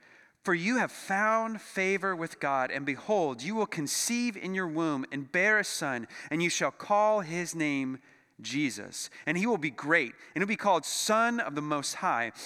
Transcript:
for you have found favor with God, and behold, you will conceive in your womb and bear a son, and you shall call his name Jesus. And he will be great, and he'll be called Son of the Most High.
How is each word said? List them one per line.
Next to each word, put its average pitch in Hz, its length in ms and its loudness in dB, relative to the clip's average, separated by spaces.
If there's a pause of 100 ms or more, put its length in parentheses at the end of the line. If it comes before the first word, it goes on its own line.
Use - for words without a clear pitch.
(420)
for 190 100 2
you 214 260 2
have 190 120 2
found 220 720 0
favor 190 540 0
with 165 240 -6
God, 135 320 0
and 139 120 -4
behold, 143 560 0
you 180 140 -4
will 214 140 0
conceive 233 680 -2
in 185 160 -6
your 190 140 0
womb 151 460 0
and 139 180 -6
bear 208 300 4
a 190 40 0
son, 127 440 -4 (200)
and 160 140 0
you 170 80 2
shall 151 220 0
call 214 480 2
his 165 340 -4
name 139 480 -2 (380)
Jesus. 110 680 -4 (160)
And 160 140 0
he 202 80 2
will 226 120 4
be 151 120 -2
great, 143 420 2 (220)
and 160 80 0
he'll 143 60 0
be - 80 0
called 185 280 4
Son 233 540 2
of 143 160 -4
the 147 80 -2
Most 151 320 -2
High. 120 380 0 (140)